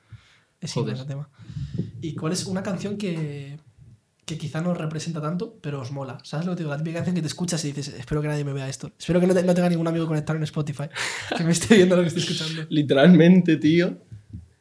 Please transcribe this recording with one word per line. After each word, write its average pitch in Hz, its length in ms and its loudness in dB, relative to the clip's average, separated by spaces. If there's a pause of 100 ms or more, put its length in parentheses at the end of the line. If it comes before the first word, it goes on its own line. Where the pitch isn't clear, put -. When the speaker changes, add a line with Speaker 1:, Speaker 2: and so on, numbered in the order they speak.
(600)
Speaker 1:
Es - 120 -8
Speaker 2:
Joder. 113 200 -4
Speaker 1:
himno 131 80 -8
ese 139 80 -12
tema. 139 200 -12 (720)
¿Y 160 140 -8
cuál 156 180 -4
es 180 120 -4
una 190 180 -6
canción 202 340 -6
que, 151 600 -8 (680)
que 160 120 -8
quizá 156 240 -6
no 175 140 0
representa 156 440 -6
tanto, 175 420 -6
pero 143 200 -8
os 123 100 -10
mola? 135 320 -10
¿Sabes 151 220 -6
lo 185 60 -4
que 175 60 -4
te 170 60 -6
digo? 147 80 -4
La 139 60 -4
típica 165 220 -4
canción 175 160 -2
que 170 60 -2
te 156 60 -2
escuchas 160 380 -4
y 143 60 -6
dices, 139 260 -10
"Espero 147 240 -4
que 147 60 -2
nadie 147 180 -2
me 139 80 -6
vea 135 160 -6
esto. - 280 -12
Espero 175 220 0
que 180 80 4
no 180 60 4
te-, 180 100 4
no 180 120 4
tenga 175 140 4
ningún 170 180 0
amigo 165 180 0
conectado 156 320 -2
en 156 60 -4
Spotify 147 400 -4 (280)
<laughs> - 260 -6
que 175 60 0
me 165 80 4
esté 170 260 4
viendo 180 180 6
lo 180 80 4
que 165 60 -2
estoy 160 140 -2
escuchando". 160 460 -6
Speaker 2:
Literalmente, 160 880 8
tío. 170 400 2 (640)